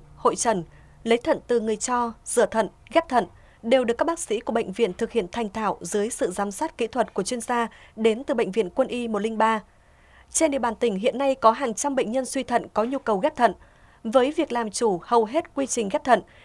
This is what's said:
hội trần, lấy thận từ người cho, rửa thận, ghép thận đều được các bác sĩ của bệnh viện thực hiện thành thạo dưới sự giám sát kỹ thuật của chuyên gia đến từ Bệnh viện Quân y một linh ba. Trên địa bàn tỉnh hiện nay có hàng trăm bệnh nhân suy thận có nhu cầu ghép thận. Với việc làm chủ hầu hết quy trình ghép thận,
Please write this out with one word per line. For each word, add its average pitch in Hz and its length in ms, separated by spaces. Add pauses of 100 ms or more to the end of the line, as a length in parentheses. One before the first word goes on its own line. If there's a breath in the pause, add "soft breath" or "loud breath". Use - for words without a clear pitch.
(160)
hội - 200
trần, 196 280 (400 soft breath)
lấy 233 140
thận 294 300
từ 240 120
người 220 160
cho, 240 380 (100)
rửa 233 220
thận, 220 240 (240)
ghép 330 160
thận 240 180 (360 soft breath)
đều 254 200
được 233 140
các 311 80
bác 330 140
sĩ 220 200
của 240 140
bệnh 226 180
viện 190 220
thực 220 180
hiện 202 200
thành 226 180
thạo 214 320
dưới 208 280
sự 226 220
giám 202 200
sát 302 260
kỹ 226 100
thuật - 260
của 196 100
chuyên 233 180
gia 233 260 (280 loud breath)
đến 220 280
từ 285 100
Bệnh 226 180
viện 190 180
Quân - 180
y 240 200
một 214 120
linh 220 180
ba. 220 220 (720 soft breath)
Trên 320 200
địa 277 80
bàn 226 160
tỉnh 226 240
hiện 220 180
nay 269 180
có 226 160
hàng 247 220
trăm 285 220
bệnh 220 160
nhân 254 140
suy 254 180
thận 240 300
có 214 100
nhu 262 160
cầu 214 180
ghép 285 180
thận. 226 180 (500 soft breath)
Với 254 280
việc 302 200
làm 233 200
chủ 202 320
hầu 233 220
hết 285 300
quy 277 120
trình 214 220
ghép 294 140
thận, 247 180 (240 loud breath)